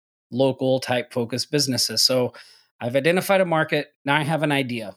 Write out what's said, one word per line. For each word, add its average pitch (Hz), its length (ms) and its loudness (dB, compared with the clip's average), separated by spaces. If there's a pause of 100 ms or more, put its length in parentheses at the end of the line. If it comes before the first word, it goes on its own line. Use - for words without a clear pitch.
(320)
local 131 480 0
type 123 320 -4
focused 120 400 -6
businesses." 127 500 -2
So 127 320 0 (460)
I've 120 160 -4
identified 180 460 2
a 185 40 2
market. 156 420 0 (160)
Now 143 120 4
I 156 80 2
have 156 200 0
an 147 80 0
idea. 120 440 -4